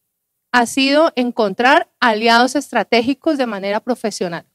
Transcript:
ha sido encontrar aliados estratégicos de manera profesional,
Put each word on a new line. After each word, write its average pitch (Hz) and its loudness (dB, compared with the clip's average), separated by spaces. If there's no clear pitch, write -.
ha 247 2
sido 277 0
encontrar 247 0
aliados 233 2
estratégicos 262 -2
de 254 -2
manera 202 -4
profesional, 190 -6